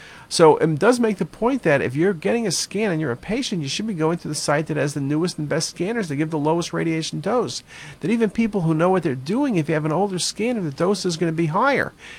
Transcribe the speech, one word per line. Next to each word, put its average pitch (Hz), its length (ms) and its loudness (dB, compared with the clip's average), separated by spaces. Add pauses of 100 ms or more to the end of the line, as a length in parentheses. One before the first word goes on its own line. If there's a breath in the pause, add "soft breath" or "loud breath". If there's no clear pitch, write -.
(300 loud breath)
So 156 280 8
it 156 200 2
does 240 220 4
make 220 200 2
the 180 60 -2
point 247 380 -2
that 143 180 4
if 120 140 0
you're 185 180 2
getting 214 320 -2
a 175 60 -2
scan 202 400 -2
and 156 80 0
you're 143 140 0
a - 20 -8
patient, 214 460 -4
you 135 80 -4
should 214 180 -6
be 220 60 -4
going 160 240 0
to 170 100 -10
the 147 80 -4
site 151 320 0
that 151 80 -2
has 143 180 0
the 151 60 -4
newest 151 380 -2
and 151 100 -6
best 151 220 -2
scanners 202 400 -4
that 139 80 -4
give 156 140 -2
the 160 60 -2
lowest 160 360 0
radiation 160 480 -2
dose. 202 420 -2 (380 loud breath)
That 170 100 -2
even 226 180 2
people 208 340 0
who 160 100 4
know 165 160 4
what 190 140 2
they're 139 120 0
doing, 208 400 -2
if 156 140 0
you 160 60 0
have 151 100 0
an 156 80 0
older 185 260 0
scanner, 226 400 -2
the 160 120 -4
dose 185 340 0
is 175 100 -2
gonna 165 160 -2
be 165 140 0
higher. 202 480 0 (260 loud breath)